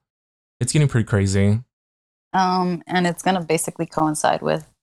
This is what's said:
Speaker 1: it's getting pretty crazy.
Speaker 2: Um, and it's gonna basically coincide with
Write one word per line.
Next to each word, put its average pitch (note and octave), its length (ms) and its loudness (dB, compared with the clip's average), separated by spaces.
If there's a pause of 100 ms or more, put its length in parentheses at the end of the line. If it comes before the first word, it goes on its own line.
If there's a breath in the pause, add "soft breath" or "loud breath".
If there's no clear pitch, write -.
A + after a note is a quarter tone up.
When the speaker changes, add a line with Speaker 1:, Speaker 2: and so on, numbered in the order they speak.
(600)
Speaker 1:
it's B2 120 -4
getting D3+ 160 4
pretty A2+ 180 0
crazy. G2+ 540 2 (720)
Speaker 2:
Um, F#3 540 0
and F3+ 200 0
it's E3+ 160 -4
gonna F#3 220 0
basically E3 420 -2
coincide D#3 560 0
with D#2 240 -2 (160)